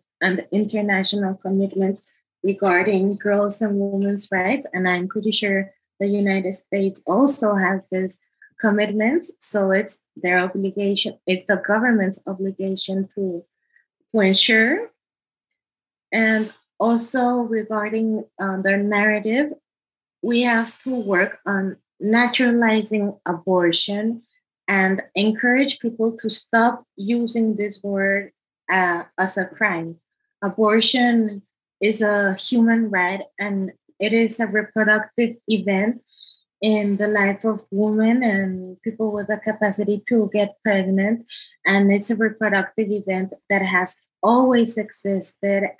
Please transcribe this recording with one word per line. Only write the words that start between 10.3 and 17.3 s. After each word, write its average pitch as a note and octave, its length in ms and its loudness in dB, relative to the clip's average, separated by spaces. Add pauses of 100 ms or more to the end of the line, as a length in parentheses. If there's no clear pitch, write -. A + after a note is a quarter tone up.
obligation, G3 880 -2
it's F#3 200 -2
the G3+ 100 2
government's G#3 680 0
obligation F#3+ 880 -4
to, F#3 300 -6 (720)
to A3 60 4
ensure. A3 680 4 (1200)
And A3 400 0 (260)
also A#3+ 600 0